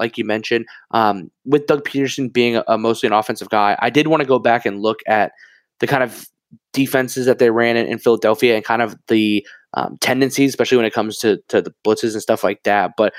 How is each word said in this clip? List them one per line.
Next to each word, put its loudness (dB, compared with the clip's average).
like -4
you -4
mentioned. -2
Um, 0
with 0
Doug 0
Peterson -4
being 0
a, 0
a 2
mostly -2
an 0
offensive -2
guy, 2
I 0
did 2
wanna 2
go 2
back 0
and -4
look -2
at 0
the -2
kind 0
of -8
defenses -2
that 4
they 4
ran 2
in, 0
in -6
Philadelphia 2
and -6
kind 0
of -6
the, 2
um, -4
tendencies, 0
especially 2
when 2
it -4
comes -4
to, 2
to 2
the -6
blitzes 0
and -8
stuff 0
like -2
that. 0
But 2